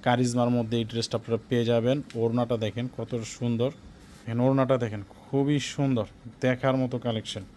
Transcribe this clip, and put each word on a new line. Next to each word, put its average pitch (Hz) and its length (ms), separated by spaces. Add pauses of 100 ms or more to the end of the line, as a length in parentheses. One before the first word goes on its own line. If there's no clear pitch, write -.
কারিজমার 123 480
মধ্যে 117 280
এই 117 60
ড্রেসটা 117 340
আপনারা 113 200 (100)
পেয়ে 120 160
যাবেন। 120 380 (120)
ওড়নাটা 117 420
দেখেন, 113 320 (100)
কত 117 260
সুন্দর। 120 460 (560)
দেখেন, 117 140
ওড়নাটা 131 360
দেখেন, 107 320
খুবই 139 520
সুন্দর, 131 440 (360)
দেখার 131 360
মতো 127 220
কালেকশন। 110 440 (140)